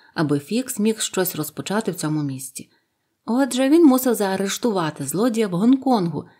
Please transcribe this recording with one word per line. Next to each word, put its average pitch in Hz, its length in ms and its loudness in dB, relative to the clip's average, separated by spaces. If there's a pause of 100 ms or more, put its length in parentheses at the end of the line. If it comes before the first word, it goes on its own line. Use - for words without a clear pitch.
(140)
аби 147 240 0
Фікс 240 400 -6
міг 214 220 0
щось - 360 -4
розпочати 180 540 -6
в 170 40 -4
цьому 151 280 -4
місці. 135 480 -10 (560)
Отже, 254 420 0
він 330 180 8
мусив 254 280 4
заарештувати 190 920 -2
злодія 214 440 0
в - 20 -12
Гонконгу, 208 720 2 (160)